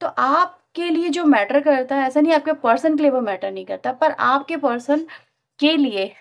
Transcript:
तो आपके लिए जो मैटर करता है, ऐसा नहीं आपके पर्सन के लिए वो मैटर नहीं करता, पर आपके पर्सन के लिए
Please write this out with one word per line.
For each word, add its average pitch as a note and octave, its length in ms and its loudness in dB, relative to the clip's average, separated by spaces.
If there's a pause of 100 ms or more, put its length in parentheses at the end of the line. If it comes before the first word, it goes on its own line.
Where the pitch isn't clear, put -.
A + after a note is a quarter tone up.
तो - 80 -4
आपके D#4+ 800 -2
लिए E4 200 0
जो E4+ 160 -2
मैटर B3+ 340 4
करता C4+ 360 0
है, C4+ 100 0
ऐसा C4+ 140 0
नहीं D#4+ 140 4
आपके D4+ 200 0
पर्सन D4+ 420 0
के D4 60 -2
लिए C#4+ 80 4
वो B3+ 120 0
मैटर G3 300 -6
नहीं F#3+ 140 -12
करता, G#3+ 280 -6
पर D#4 180 0
आपके C#4+ 460 -2
पर्सन C#4 480 -2 (540)
के D#4 160 2
लिए A3 260 0 (180)